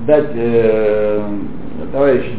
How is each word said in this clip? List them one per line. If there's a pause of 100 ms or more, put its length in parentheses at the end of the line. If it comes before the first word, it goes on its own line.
дать,
э, (720)
товарищу